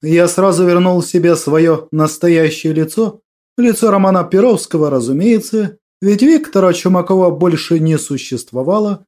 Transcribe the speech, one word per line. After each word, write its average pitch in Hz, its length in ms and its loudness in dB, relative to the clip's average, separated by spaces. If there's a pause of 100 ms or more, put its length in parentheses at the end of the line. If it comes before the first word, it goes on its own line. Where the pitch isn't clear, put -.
я 170 260 2
сразу 185 380 0
вернул 180 380 2
себе 170 320 0
своё 160 560 0
настоящее 156 800 0
лицо? 160 480 -4 (340)
Лицо 233 360 0
Романа 190 320 2
Перовского, 175 680 0
разумеется, 190 880 -2 (240)
ведь 202 220 0
Виктора 262 500 2
Чумакова 180 560 0
больше 165 500 0
не 156 200 0
существовало. 151 1080 -6